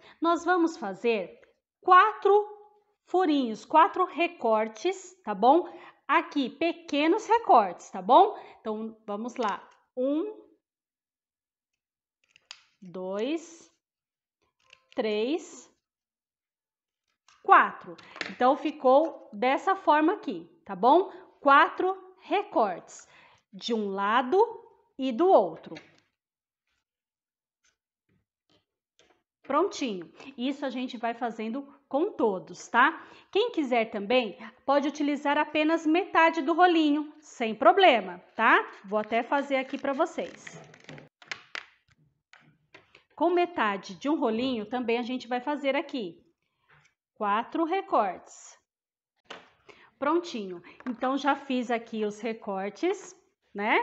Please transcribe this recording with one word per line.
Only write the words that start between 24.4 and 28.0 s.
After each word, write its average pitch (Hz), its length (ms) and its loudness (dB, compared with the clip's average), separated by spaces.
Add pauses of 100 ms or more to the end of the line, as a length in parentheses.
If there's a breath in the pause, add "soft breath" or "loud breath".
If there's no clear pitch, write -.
e 262 140 -4
do 240 160 2
outro. 190 480 2 (3750)